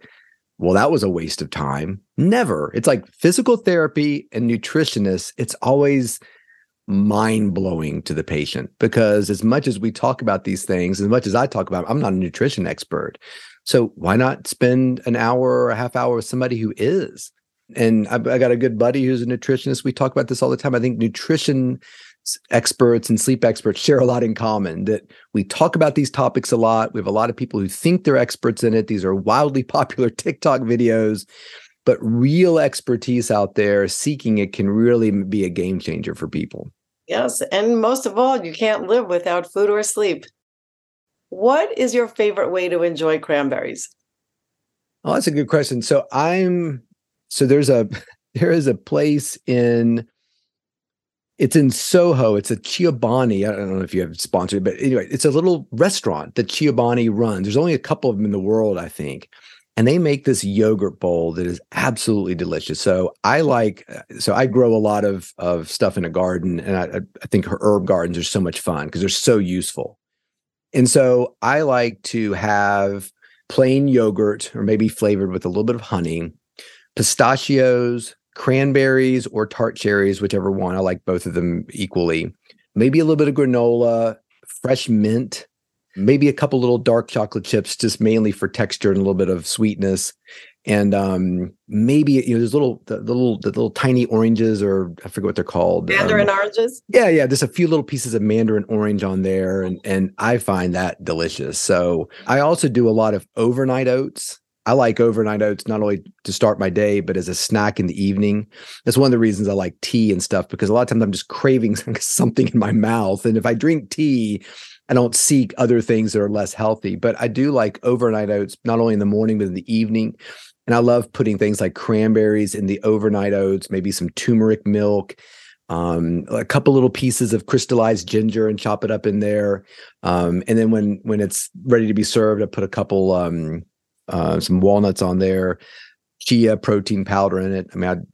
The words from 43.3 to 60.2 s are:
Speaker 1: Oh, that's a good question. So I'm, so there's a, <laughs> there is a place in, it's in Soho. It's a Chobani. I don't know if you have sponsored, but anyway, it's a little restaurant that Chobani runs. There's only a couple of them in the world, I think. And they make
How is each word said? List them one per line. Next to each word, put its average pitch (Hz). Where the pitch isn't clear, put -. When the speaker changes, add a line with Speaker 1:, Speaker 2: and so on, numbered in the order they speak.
Speaker 1:
Oh, 151
that's -
a 170
good 143
question. 139
So 139
I'm, 170
so -
there's 139
a, 117
<laughs> -
there 170
is 160
a 123
place 147
in, 117
it's 143
in 143
Soho. 131
It's 101
a 117
Chobani. 117
I 107
don't 95
know 92
if 85
you 92
have 82
sponsored, 92
but 95
anyway, 131
it's -
a 151
little 165
restaurant 113
that 117
Chobani 120
runs. 104
There's 104
only 160
a 131
couple -
of 110
them 104
in 104
the 101
world, 107
I 85
think. 71
And 113
they 156
make 143